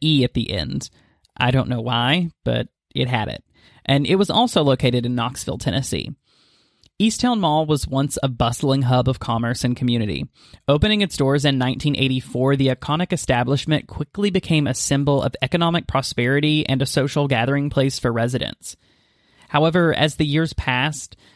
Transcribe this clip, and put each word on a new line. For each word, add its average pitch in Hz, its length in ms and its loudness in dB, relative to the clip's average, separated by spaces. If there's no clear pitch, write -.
E 151 220 4
at - 80 -2
the - 180 -4
end. - 380 -6
I 127 140 2
don't 131 180 2
know 120 120 -4
why, 123 500 0
but 120 240 -2
it 123 140 -2
had 117 220 -2
it. - 140 -12
And 139 220 2
it 190 80 2
was 196 160 2
also 233 320 2
located 127 420 2
in 123 100 -2
Knoxville, 120 440 -6
Tennessee. - 500 -4
Easttown 226 400 2
Mall 156 260 2
was 151 220 0
once 135 340 -2
a 139 60 2
bustling 131 560 0
hub 123 260 4
of 131 80 0
commerce 117 460 -2
and 123 120 0
community. 117 540 -2
Opening 202 340 4
its - 160 -2
doors 139 280 2
in 139 120 2
nineteen 131 380 0
eighty-four, 131 600 0
the 135 120 2
iconic 147 440 -2
establishment 139 760 0
quickly - 420 -4
became 165 380 0
a 131 80 -2
symbol 139 480 0
of 135 180 -2
economic 170 460 0
prosperity 143 840 0
and 135 100 0
a 135 60 0
social 143 420 0
gathering 139 440 0
place 135 260 0
for 120 160 -2
residents. 123 640 -4
However, 160 480 2
as 143 220 0
the 156 100 0
years 151 260 0
passed, 135 640 -4